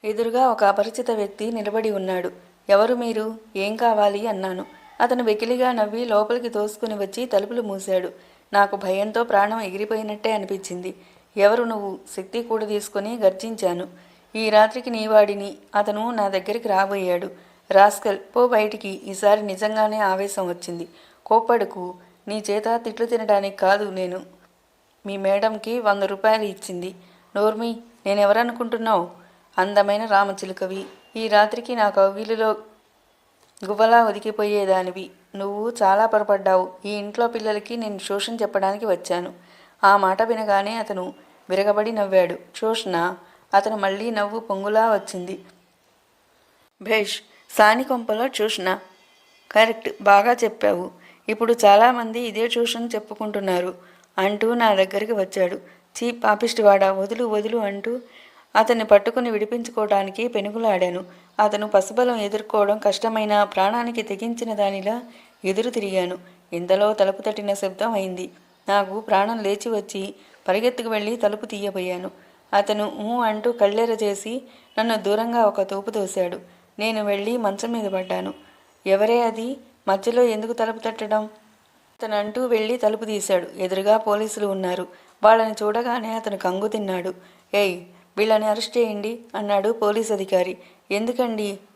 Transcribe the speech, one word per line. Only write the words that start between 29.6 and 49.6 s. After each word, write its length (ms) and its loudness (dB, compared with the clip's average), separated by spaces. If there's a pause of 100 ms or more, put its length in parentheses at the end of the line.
రామచిలుకవి. 800 -2 (300)
ఈ 120 -4
రాత్రికి 480 2
నా 140 2
కౌగిలిలో 680 2 (1120)
గువ్వలా 380 4
ఒదిగిపోయేదానివి. 1080 -2 (240)
నువ్వు 340 -6
చాలా 360 4
పొరపడ్డావు. 680 2 (140)
ఈ 40 -6
ఇంట్లో 380 -4
పిల్లలకి 500 -4
నేను 200 -6
ట్యూషన్ 440 -6
చెప్పడానికి 440 -2
వచ్చాను." 480 -2 (500)
ఆ 140 8
మాట 240 2
వినగానే 540 0
అతను 380 -6 (360)
విరగబడి 420 2
నవ్వాడు. 420 2
"ట్యూషనా?" 840 -4 (360)
అతను 240 4
మళ్ళీ 340 -2
నవ్వు 280 -4
పొంగులా 540 0
వచ్చింది. 520 -6 (1400)
"భేష్, 400 -2 (360)
సాని 260 6
కొంపలో 440 -2
ట్యూషనా? 520 -2 (720)
కరెక్ట్, 380 4 (120)